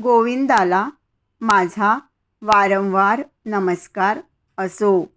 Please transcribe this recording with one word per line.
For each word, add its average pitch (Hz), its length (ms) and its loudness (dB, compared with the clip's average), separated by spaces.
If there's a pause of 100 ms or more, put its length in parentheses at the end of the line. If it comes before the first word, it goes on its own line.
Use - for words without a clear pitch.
गोविंदाला 233 880 2 (520)
माझा 208 580 0 (440)
वारंवार 196 800 2 (220)
नमस्कार 196 760 -4 (400)
असो. 190 580 -2